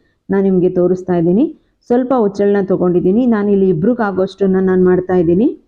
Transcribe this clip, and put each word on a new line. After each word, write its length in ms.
ನಾನ್ 140
ನಿಮ್ಗೆ 260
ತೋರಿಸ್ತಾ 440
ಇದ್ದೀನಿ. 440
ಸ್ವಲ್ಪ 380
ಉಚ್ಚಳನ 460
ತಗೊಂಡಿದ್ದೀನಿ. 600
ನಾನಿಲ್ಲಿ 440
ಇಬ್ರಿಗಾಗೋಷ್ಟನ್ನ 880
ನಾನ್ 260
ಮಾಡ್ತಾ 280
ಇದ್ದೀನಿ. 540